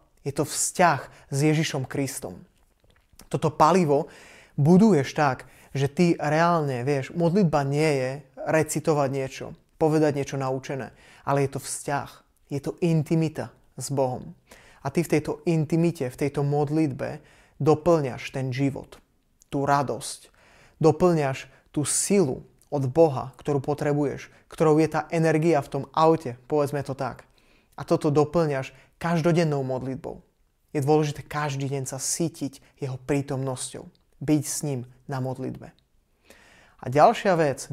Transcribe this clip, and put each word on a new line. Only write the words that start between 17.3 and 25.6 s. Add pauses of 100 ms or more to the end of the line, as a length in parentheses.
doplňaš
ten
život, (480)
tú
radosť, (480)
doplňaš (240)
tú
silu (240)
od
Boha,
ktorú
potrebuješ, (160)
ktorou
je
tá
energia